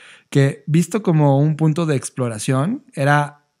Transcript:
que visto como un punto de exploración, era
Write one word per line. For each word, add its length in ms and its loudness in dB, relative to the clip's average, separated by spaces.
que 340 0
visto 380 0
como 340 4
un 200 2
punto 280 0
de 100 -2
exploración, 880 -4
era 520 -2